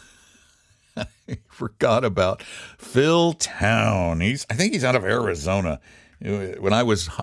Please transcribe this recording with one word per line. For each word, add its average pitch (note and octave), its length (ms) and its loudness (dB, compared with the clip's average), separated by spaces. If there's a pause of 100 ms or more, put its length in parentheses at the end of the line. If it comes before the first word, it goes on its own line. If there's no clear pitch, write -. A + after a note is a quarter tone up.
(480)
<laughs> - 480 -20
I G#3+ 100 -8 (420)
forgot A#2+ 560 0
about F#2+ 380 0
Phil E3 920 0
Town. G2 880 0
He's, G#2+ 300 -2
I A2+ 40 -2
think F#3 180 0
he's D3 120 0
out B2+ 120 2
of G2+ 80 0
Arizona. F#2 760 -2 (400)
When G2 520 -2
I A#2 100 4
was, G2 260 0 (140)